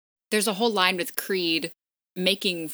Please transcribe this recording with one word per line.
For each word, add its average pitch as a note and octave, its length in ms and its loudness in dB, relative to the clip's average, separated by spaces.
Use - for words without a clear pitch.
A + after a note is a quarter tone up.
There's G#3+ 160 2
a G#3 80 0
whole A#3 160 2
line F#3 260 4
with E3+ 180 -6
Creed E3+ 560 -2
making F3+ 580 -2